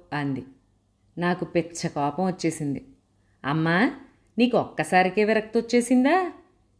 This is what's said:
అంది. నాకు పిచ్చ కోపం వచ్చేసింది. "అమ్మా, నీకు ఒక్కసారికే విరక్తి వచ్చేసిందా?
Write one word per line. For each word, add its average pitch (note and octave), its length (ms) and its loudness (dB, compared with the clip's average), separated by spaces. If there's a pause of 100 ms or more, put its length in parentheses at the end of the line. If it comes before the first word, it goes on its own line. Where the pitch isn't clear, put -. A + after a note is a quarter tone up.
(120)
అంది. C#3 320 -4 (720)
నాకు F3 260 -2
పిచ్చ - 440 -4
కోపం D3 380 -2
వచ్చేసింది. D#3+ 580 -4 (600)
"అమ్మా, E3 460 2 (480)
నీకు A#3+ 200 2
ఒక్కసారికే F#3 640 2
విరక్తి G#3+ 340 0
వచ్చేసిందా? B3+ 720 2 (480)